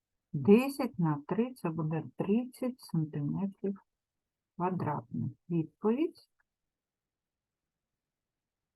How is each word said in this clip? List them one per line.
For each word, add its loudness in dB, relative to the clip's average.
десять, 4
на 2
три — -2
це -4
буде -2
тридцять -2
сантиметрів -4
квадратних. -4
Відповідь — -2